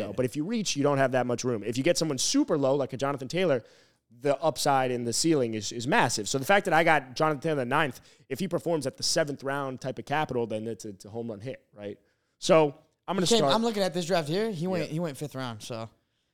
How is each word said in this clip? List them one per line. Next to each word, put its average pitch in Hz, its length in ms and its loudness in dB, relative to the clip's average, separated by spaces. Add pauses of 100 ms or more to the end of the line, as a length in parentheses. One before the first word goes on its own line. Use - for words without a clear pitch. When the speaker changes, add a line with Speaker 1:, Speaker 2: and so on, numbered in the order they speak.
Speaker 1:
go. 104 60 -10
But 127 120 0
if - 100 -10
you 151 80 -4
reach, 220 320 -2
you 139 60 0
don't 139 160 4
have 131 140 4
that 123 140 0
much 120 180 -2
room. 117 200 -2
If 117 140 -4
you 135 60 -2
get 170 120 4
someone 151 220 0
super 233 400 0
low, 135 160 2
like 139 180 -2
a 131 60 -8
Jonathan 135 300 -4
Taylor, 160 340 0 (580)
the 143 220 2
upside 139 480 2
and 120 160 -2
the 117 60 0
ceiling 131 420 2
is, 104 180 -4
is 113 140 -6
massive. 143 420 2
So 135 100 -2
the 135 60 -2
fact 202 200 4
that 170 100 2
I 165 100 6
got 139 300 4
Jonathan 156 260 0
Taylor 151 220 -2
in 120 60 -4
the 131 60 0
ninth, 147 260 0 (280)
if 131 120 -6
he 190 80 -2
performs 160 380 -2
at 127 100 -6
the 120 80 -10
seventh 143 400 0
round 135 360 -4
type 131 180 -8
of 113 80 -12
capital, 127 400 0
then 110 200 -6
it's 110 180 -8
a, 107 40 -12
it's 95 160 -16
a 101 60 -18
home 117 200 -8
run 104 100 -10
hit, 123 220 -12 (100)
right? 104 260 -12 (420)
So 156 340 6 (320)
I'm 170 100 -2
gonna 185 100 2
Speaker 2:
He 151 100 4
came, - 20 4
Speaker 1:
start. 143 160 4
Speaker 2:
I'm 226 80 2
looking 208 220 0
at 170 100 -2
this 175 120 -4
draft 165 220 0
here. 214 220 -2
He 170 160 -4
went, 175 200 -2
Speaker 1:
Yeah. - 60 -10
Speaker 2:
he 160 80 -2
went 156 160 -4
fifth 143 200 -10
round, 120 260 -8
so. 113 260 -8 (460)